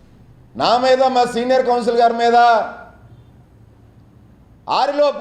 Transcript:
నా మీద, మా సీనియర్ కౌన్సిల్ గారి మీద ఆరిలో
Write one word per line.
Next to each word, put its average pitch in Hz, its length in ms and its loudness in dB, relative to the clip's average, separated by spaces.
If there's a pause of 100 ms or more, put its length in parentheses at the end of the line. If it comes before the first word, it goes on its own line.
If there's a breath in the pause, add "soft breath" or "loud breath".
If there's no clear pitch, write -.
(640)
నా 190 100 2 (120)
మీద, 262 160 2 (140)
మా 247 100 2 (120)
సీనియర్ 254 340 0
కౌన్సిల్ 240 320 0
గారి 233 220 0
మీద 233 120 2 (2500)
ఆరిలో 285 280 0 (120)